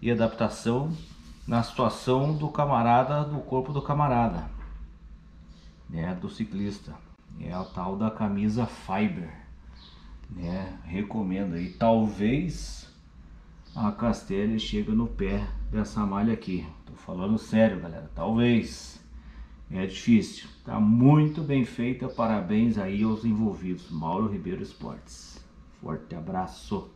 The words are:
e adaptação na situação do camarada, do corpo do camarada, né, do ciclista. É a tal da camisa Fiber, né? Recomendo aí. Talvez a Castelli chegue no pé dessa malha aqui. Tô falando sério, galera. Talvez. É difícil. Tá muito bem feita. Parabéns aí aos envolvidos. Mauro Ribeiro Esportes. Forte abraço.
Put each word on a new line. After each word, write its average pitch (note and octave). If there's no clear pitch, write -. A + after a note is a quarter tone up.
e A#2
adaptação A#2
na A#2
situação C3
do D3+
camarada, C3
do D3
corpo C3
do C#3
camarada, A#2+
né, E2
do G2
ciclista. G2+
É E2
a F2+
tal F#2
da A2
camisa G#2+
Fiber, F2+
né? F#2
Recomendo F#2+
aí. F2
Talvez A2+
a G#2+
Castelli G#2+
chegue G#2+
no A2+
pé G2+
dessa G#2+
malha G#2
aqui. F#2
Tô -
falando F#2+
sério, G#2+
galera. E2
Talvez. A2+
É F#2
difícil. G2
Tá A2
muito C#3
bem C#3
feita. B2+
Parabéns G#2+
aí G2
aos A2
envolvidos. F#2+
Mauro E2+
Ribeiro F2+
Esportes. -
Forte -
abraço. F#2